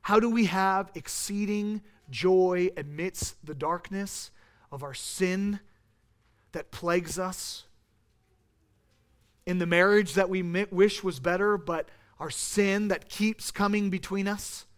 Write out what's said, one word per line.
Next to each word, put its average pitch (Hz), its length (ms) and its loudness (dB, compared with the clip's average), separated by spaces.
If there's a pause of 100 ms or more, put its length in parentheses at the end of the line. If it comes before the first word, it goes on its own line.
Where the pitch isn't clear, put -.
How 214 180 4
do 240 80 2
we 226 160 4
have 190 500 0
exceeding 208 840 -4 (280)
joy 180 680 2
amidst 151 680 -8
the 151 100 -10
darkness 175 760 -6 (400)
of 135 100 -12
our 139 120 -12
sin 196 680 -2 (960)
that 151 180 -10
plagues 170 480 -2
us? - 460 -8 (1800)
In 180 140 0
the 175 60 2
marriage 185 480 6
that 190 160 4
we 190 120 0
mi-, 180 300 -2
wish 202 320 4
was 160 160 -2
better, 190 380 2
but 170 320 -4 (280)
our 156 140 -8
sin 202 560 0
that 180 220 -4
keeps - 420 -2
coming 202 380 0
between 190 360 -4
us? - 380 -6 (140)